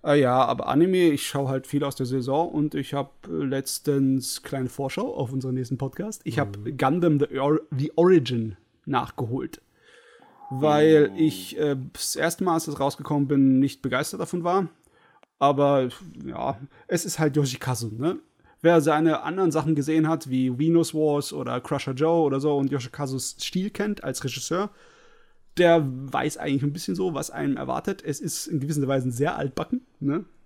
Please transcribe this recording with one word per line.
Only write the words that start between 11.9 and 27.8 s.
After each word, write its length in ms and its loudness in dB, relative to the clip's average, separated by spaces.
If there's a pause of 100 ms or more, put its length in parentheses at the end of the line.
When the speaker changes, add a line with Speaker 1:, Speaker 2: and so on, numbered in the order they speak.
Speaker 1:
das 240 -6
erste 260 -2
Mal, 120 2
als 120 -2
es 140 -6
rausgekommen 480 -2
bin, 300 6
nicht 220 0
begeistert 380 -4
davon 240 -4
war. 240 0 (720)
Aber, 500 4 (360)
ja, 320 -4 (300)
es 180 -2
ist 140 -6
halt 160 2
Yoshikazu, 600 -2
ne? 220 -2 (460)
Wer 180 8
seine 400 4
anderen 300 0
Sachen 240 0
gesehen 320 2
hat, 240 -2
wie 260 0
Venus 380 2
Wars 360 0
oder 300 -6
Crusher 320 -4
Joe 300 2
oder 160 2
so 180 0
und 140 0
Yoshikazus 680 -6
Stil 300 -4
kennt 340 -6
als 200 -6
Regisseur, 480 -4 (840)
der 280 6
weiß 540 -4
eigentlich 240 -2
ein 100 -2
bisschen 220 -6
so, 180 -2
was 160 -6
einem 260 -2
erwartet. 480 -6